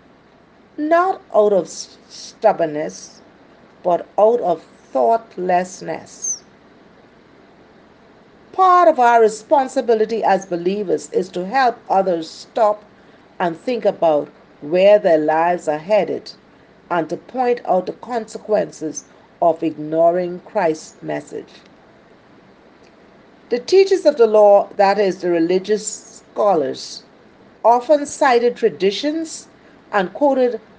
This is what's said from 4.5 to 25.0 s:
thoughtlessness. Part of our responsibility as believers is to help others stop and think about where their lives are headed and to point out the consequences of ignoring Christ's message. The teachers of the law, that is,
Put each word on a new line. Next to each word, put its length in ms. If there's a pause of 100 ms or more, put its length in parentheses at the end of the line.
thoughtlessness. 1500 (2000)
Part 360
of 100
our 220
responsibility 1040
as 220
believers 640
is 200
to 140
help 340 (120)
others 400
stop 520 (560)
and 200
think 260
about 440 (340)
where 360
their 200
lives 500
are 100
headed 540 (580)
and 200
to 60
point 500
out 200
the 60
consequences 1120 (380)
of 200
ignoring 760
Christ's 640
message. 500 (2000)
The 80
teachers 480
of 100
the 100
law, 500
that 220
is, 220